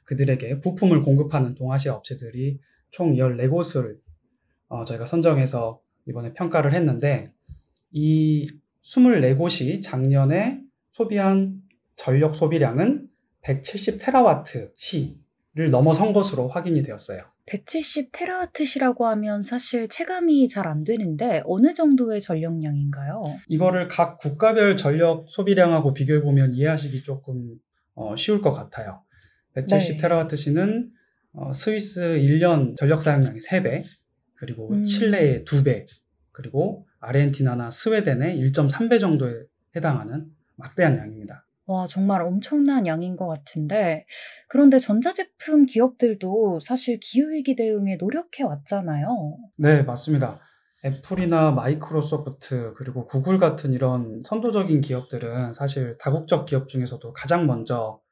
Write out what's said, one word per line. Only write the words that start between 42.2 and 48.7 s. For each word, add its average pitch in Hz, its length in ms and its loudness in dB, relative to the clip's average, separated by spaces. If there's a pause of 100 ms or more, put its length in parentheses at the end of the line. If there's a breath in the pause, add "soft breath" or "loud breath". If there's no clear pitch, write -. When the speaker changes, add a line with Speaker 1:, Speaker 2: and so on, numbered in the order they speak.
Speaker 2:
엄청난 262 600 0
양인 170 320 -4
것 185 120 -6
같은데 160 760 -4 (440 loud breath)
그런데 269 320 6
전자제품 294 840 2
기업들도 220 960 0
사실 247 400 -4
기후위기 285 540 -2
대응에 214 400 -2
노력해 262 480 -6
왔잖아요. 160 920 -4 (200)